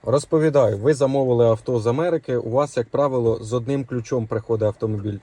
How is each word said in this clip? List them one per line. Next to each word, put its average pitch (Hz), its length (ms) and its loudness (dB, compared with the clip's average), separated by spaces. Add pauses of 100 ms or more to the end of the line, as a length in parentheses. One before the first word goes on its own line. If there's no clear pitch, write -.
Розповідаю, 139 720 2
ви 131 160 2
замовили 131 520 2
авто 113 340 2
з 110 80 -2
Америки, 143 500 -2
у 117 120 -4
вас, 135 280 0
як 117 120 -4
правило, 131 520 0
з 110 120 -8
одним 127 320 -2
ключом 120 420 -4
приходить 110 400 -2
автомобіль. 104 560 -4